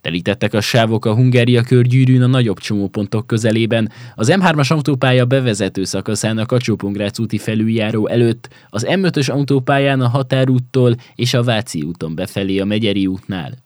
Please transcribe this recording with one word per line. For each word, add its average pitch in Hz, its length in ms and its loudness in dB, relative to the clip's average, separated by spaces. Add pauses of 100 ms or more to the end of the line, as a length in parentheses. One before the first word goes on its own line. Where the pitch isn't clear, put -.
Telítettek 90 520 -4
a 107 80 0
sávok 113 440 0
a 107 100 2
Hungária 120 460 4
körgyűrűn 127 600 4
a 123 60 4
nagyobb 123 320 0
csomópontok 104 680 -4
közelében, 113 640 0 (240)
az 110 120 -2
M 185 140 2
hármas 151 300 2
autópálya 127 540 2
bevezető 107 580 0
szakaszán 107 540 -4
a 107 80 -2
Kacsó-Pongrác 101 760 -2
úti 110 180 -4
felüljáró 110 680 -2
előtt, 117 420 0 (200)
az 110 180 -6 (100)
M 196 60 0
ötös 147 260 0
autópályán 139 720 0
a 123 60 2
Határúttól 127 880 2 (200)
és 120 180 -2
a 120 100 2
Váci 107 380 -2
úton 80 340 -8
befelé 95 440 -4
a 95 60 -2
Megyeri 101 420 0
útnál. 95 580 -8